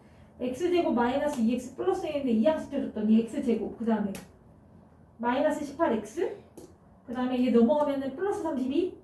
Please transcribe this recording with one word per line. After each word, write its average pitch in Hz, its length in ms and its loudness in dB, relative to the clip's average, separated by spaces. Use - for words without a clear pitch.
X 285 300 -2
제곱 339 240 2
마이너스 269 460 0
이 226 140 2
엑스 - 220 -6
플러스 359 300 0
일인데 285 260 -2
이항시켜줬더니 220 880 2
X 285 200 -4
제곱, - 360 -2
그 226 60 -6
다음에 202 280 0
마이너스 277 460 0
십팔 285 300 0
엑스, 330 420 -4
그 240 80 -10
다음에 254 300 0
얘 254 60 2
넘어가면은 269 680 4
플러스 381 260 -2
삼십이, 311 600 -2